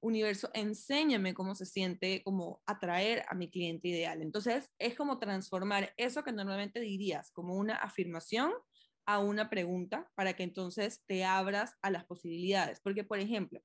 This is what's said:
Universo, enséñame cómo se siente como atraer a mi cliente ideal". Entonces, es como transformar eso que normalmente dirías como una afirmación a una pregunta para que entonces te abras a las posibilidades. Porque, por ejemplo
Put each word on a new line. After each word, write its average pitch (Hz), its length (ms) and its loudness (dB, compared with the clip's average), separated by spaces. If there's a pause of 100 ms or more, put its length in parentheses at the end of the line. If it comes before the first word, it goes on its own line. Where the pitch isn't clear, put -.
Universo, 214 540 2
enséñame 214 800 2
cómo 190 220 -2
se 190 100 -6
siente 185 580 0
como 185 420 -2
atraer 202 640 2
a - 60 -4
mi 180 160 -4
cliente 175 380 -2
ideal". 165 340 0
Entonces, 214 560 -2
es 240 180 -2
como 285 220 -2
transformar 196 800 -2
eso 254 260 -2
que 254 80 -4
normalmente 202 480 -4
dirías 196 520 -2
como 180 240 -4
una 214 200 0
afirmación 196 760 0 (540)
a 208 120 4
una 208 320 2
pregunta 180 640 -2
para 190 200 2
que 185 100 -4
entonces 190 640 -4
te 185 180 0
abras 190 580 2
a 196 80 2
las 175 140 -2
posibilidades. 175 760 0
Porque, 202 240 -2
por 202 140 -2
ejemplo 202 460 -2